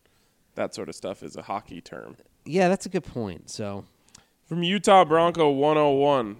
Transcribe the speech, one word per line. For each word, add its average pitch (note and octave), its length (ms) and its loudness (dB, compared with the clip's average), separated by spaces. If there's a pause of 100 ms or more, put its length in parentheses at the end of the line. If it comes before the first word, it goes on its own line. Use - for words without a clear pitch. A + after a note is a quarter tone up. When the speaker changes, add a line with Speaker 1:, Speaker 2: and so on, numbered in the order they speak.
(560)
Speaker 1:
that G2 200 -8
sort F#2+ 140 -10
of E2+ 60 -14
stuff - 280 -12
is D#2+ 140 -16
a E2 40 -16
hockey G2 380 -12
term. A1+ 380 -18 (260)
Speaker 2:
Yeah, F3+ 240 0
that's F#3+ 180 -2
a F#3 40 -12
good F3+ 160 -6
point. G2 440 -10
So, G2+ 360 -12 (580)
Speaker 1:
From F3 200 -6
Utah F#3+ 420 6
Bronco E3 440 2
one D3 280 2
oh D3 140 4
one. C3+ 480 2